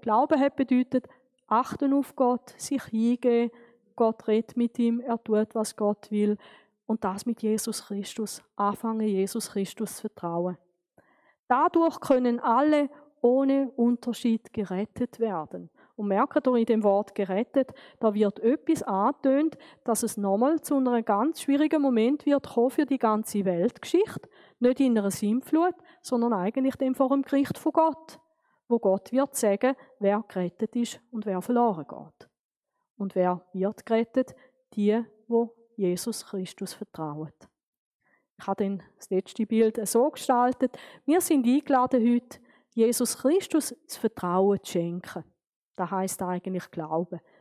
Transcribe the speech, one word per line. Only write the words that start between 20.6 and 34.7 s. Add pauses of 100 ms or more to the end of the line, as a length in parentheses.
zu
einem
ganz
schwierigen
Moment
wird
kommen
für
die
ganze
Weltgeschichte. (320)
Nicht
in
einer
Sintflut, (280)
sondern
eigentlich
dem
vor
dem
Gericht
von
Gott. (480)
Wo
Gott
wird
sagen, (240)
wer
gerettet
ist (100)
und
wer
verloren
geht. (680)
Und
wer (120)
wird
gerettet? (400)